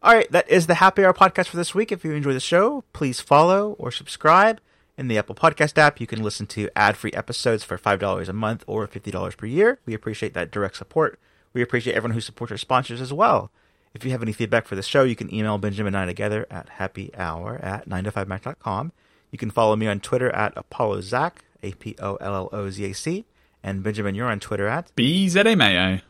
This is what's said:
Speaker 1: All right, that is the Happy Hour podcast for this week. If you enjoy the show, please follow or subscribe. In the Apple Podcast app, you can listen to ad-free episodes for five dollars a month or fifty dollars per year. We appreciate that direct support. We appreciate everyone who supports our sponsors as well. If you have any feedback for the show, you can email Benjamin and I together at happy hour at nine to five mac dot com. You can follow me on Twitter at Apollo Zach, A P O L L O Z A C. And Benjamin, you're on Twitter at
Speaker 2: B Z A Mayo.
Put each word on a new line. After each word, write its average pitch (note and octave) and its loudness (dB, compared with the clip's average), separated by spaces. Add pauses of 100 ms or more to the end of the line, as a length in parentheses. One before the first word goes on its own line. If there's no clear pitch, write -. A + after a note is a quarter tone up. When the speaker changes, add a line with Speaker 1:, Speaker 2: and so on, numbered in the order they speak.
Speaker 1:
All A3+ 8
right, A3 4
that F3+ 2
is E3 6
the F3 4
Happy F#3+ 6
Hour F#3 6
podcast F#3 4
for - -10
this E3+ -4
week. G#3+ -2
If F#3 -10
you D#3+ -4
enjoy C#3+ 0
the B2+ -2
show, A#3 2
please C3 -4
follow F#3+ 4
or C3 -6
subscribe. F#3 4 (380)
In C3+ -6
the A2+ 0
Apple G#2 -4
Podcast D3+ 2
app, D3+ 4
you A#2 -8
can A2 -6
listen G#2 -4
to G#2 -6
ad-free G#2 2
episodes A2+ -2
for - -8
five G2+ 0
dollars F#2+ -2
a F#2 -8
month A2 -4
or G#2 -6
fifty - -12
dollars F#2 -6
per - -14
year. G3+ 0
We A2+ -8
appreciate G#2+ -8
that F2 -4
direct G2+ -4
support. - -4 (340)
We B2 -2
appreciate A#2+ -2
everyone A2+ -2
who A#2 -2
supports A2 -10
our G2 -10
sponsors B2 -2
as C3 -8
well. D#3 2 (420)
If - -18
you B2+ -4
have A#2+ -4
any A2 -4
feedback A2+ 0
for - -8
the F#2+ -6
show, C#3 2
you B2 2
can - -10
email G#2+ -2
Benjamin G2+ -4
and G2 -2
I - -2
together G#2 -4
at - -14
happy F#2+ -10
hour F2 -8
at F#2+ -8
nine F#2 -6
to G#2 -4
five G2 -6
mac F#2+ -8
dot - -12
com. A2+ -6 (380)
You - -16
can A2 -6
follow G#2+ 4
me A2 -2
on G2+ -2
Twitter B2 -2
at G#2+ -2
Apollo G2+ -4
Zach, B2 -4 (180)
A G2+ -10
P - -14
O G2+ -4
L G2+ -8
L F#2+ -6
O G2+ -6
Z G2 -10
A F#2+ -6
C. F#3 -6 (380)
And G2 -6
Benjamin, G2+ -4
you're A#2+ -4
on G2+ -4
Twitter G2+ -4
at C#3+ -6
Speaker 2:
B F3+ 2
Z F3 2
A A3+ 4
Mayo. F#2+ 4 (100)